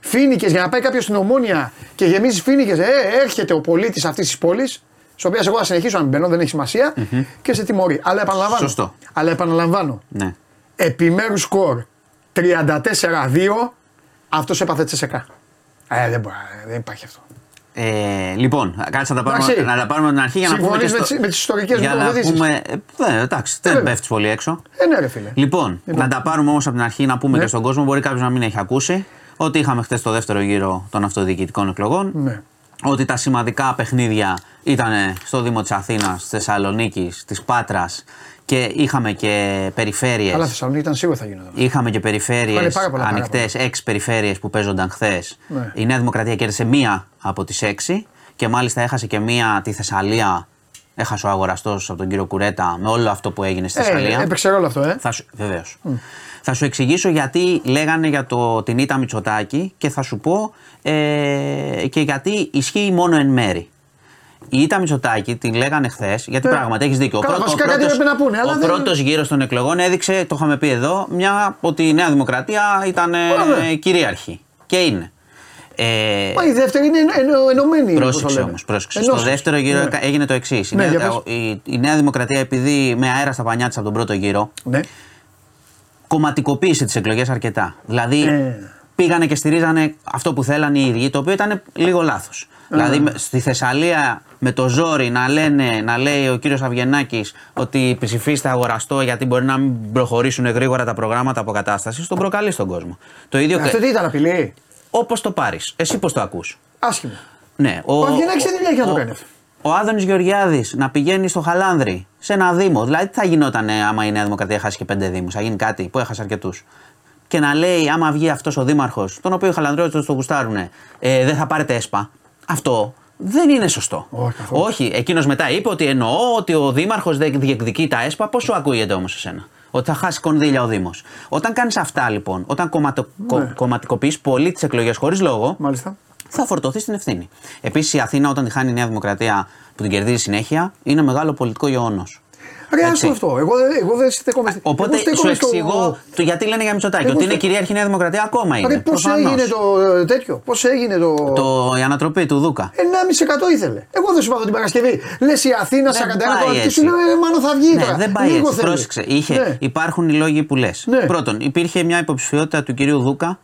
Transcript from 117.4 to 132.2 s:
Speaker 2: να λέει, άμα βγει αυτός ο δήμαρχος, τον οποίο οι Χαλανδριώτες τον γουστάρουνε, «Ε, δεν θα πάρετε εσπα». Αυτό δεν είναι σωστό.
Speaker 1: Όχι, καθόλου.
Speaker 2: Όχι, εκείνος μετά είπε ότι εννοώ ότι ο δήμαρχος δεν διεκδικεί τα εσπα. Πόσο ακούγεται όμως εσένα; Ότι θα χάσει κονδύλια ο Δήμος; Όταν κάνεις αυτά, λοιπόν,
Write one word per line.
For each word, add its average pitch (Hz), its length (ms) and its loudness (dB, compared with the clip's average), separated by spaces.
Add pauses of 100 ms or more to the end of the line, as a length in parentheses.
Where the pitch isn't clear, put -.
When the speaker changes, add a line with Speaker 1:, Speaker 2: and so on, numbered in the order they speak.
Speaker 2:
να 143 140 0
λέει, 165 360 2
άμα 160 220 2
βγει 151 180 0
αυτός 139 260 -4
ο 135 80 0
δήμαρχος, 123 560 -2
τον 185 120 -2
οποίο 185 160 0
οι 180 40 2
Χαλανδριώτες 151 540 0
τον 151 80 -2
γουστάρουνε, 117 560 -4 (280)
«Ε, 127 260 2
δεν 147 120 2
θα 151 100 0
πάρετε 147 280 0
εσπα». 104 360 -4 (400)
Αυτό 127 440 0 (220)
δεν 262 320 2
είναι 240 200 4
σωστό. - 420 -4
Speaker 1:
Όχι, 120 260 -2
καθόλου. 131 260 -2
Speaker 2:
Όχι, 160 320 -2
εκείνος 139 320 2
μετά 143 240 0
είπε 165 180 0
ότι 165 180 0
εννοώ 139 500 2
ότι 180 180 0
ο 143 180 2
δήμαρχος 175 460 0
δεν 139 220 0
διεκδικεί 131 480 0
τα 120 140 0
εσπα. 156 260 -4
Πόσο 240 240 -2
ακούγεται 131 420 0
όμως 92 200 -4
εσένα; 90 320 -12 (240)
Ότι 127 200 -2
θα 151 60 0
χάσει 170 240 -4
κονδύλια 147 420 2
ο 120 40 0
Δήμος; 95 360 -4 (260)
Όταν 226 240 -2
κάνεις 233 240 0
αυτά, 139 340 -2
λοιπόν, 95 360 -4